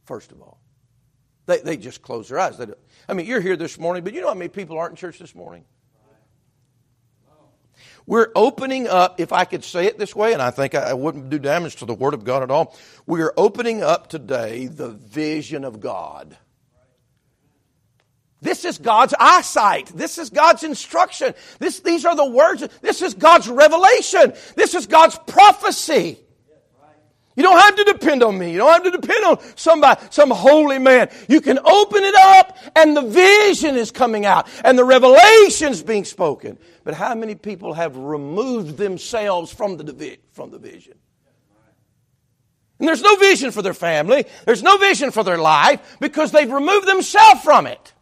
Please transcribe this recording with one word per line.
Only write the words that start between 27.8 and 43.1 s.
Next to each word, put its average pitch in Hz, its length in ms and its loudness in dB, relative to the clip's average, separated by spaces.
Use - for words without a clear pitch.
depend 302 380 0
on 208 160 0
me. 170 140 -8
You 170 60 -6
don't 320 260 4
have 359 80 -2
to 349 80 -10
depend 427 240 -4
on 330 140 2
somebody, 294 440 2
some 294 200 2
holy 269 480 2
man. 254 320 2
You 285 120 4
can 262 180 -2
open 392 460 2
it 392 100 0
up 381 420 6
and 311 200 4
the 285 60 -2
vision 359 720 2
is 233 160 -6
coming 220 340 -4
out 185 220 0
and 254 160 2
the 247 60 4
revelation's 269 960 6
being 208 220 -4
spoken. 131 540 -8
But 151 100 -10
how 202 220 -8
many 220 180 -12
people 180 380 -14
have 156 240 -8
removed 151 800 -10
themselves 190 760 -8
from 190 260 -10
the 156 40 -18
divi-, 147 380 -18
from - 220 -20
the - 80 -20
vision? - 340 -20
And - 80 -6
there's 311 160 -2
no 415 140 4